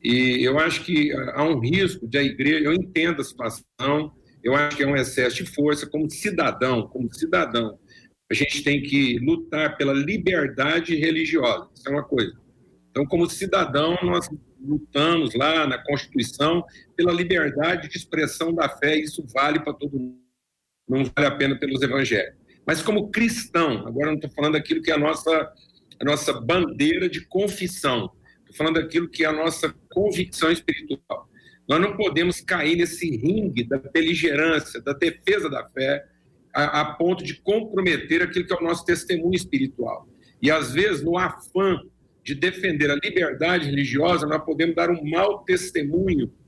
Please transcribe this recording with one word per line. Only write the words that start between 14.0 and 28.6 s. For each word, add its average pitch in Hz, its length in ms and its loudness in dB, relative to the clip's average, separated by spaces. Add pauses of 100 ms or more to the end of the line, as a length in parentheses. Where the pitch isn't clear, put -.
nós 175 260 0 (300)
lutamos 143 760 0
lá 151 320 2
na 127 180 -2
Constituição 143 800 0 (320)
pela 170 160 4
liberdade 165 800 0
de - 80 -10
expressão 165 560 -2
da 160 140 0
fé, 151 300 0
isso 151 360 -6
vale 147 280 2
pra 147 120 -6
todo 143 240 -8
mundo, 127 220 -8 (680)
não 131 160 0 (120)
vale 143 120 2
a - 80 -2
pena 139 220 0
pelos 135 240 -2
evangélicos. 120 640 0 (220)
Mas 165 160 0
como 214 280 0
cristão, 160 800 0
agora 135 200 -2
eu 156 60 0
não 151 60 -2
tô 143 100 -10
falando 151 240 0
daquilo 160 280 0
que 160 100 -2
é 156 40 2
a - 20 2
nossa, 156 540 2 (480)
a 127 60 -4
nossa 147 280 0
bandeira 165 760 0
de - 180 -8
confissão, 175 840 -2 (340)
tô - 80 -20
falando 160 220 0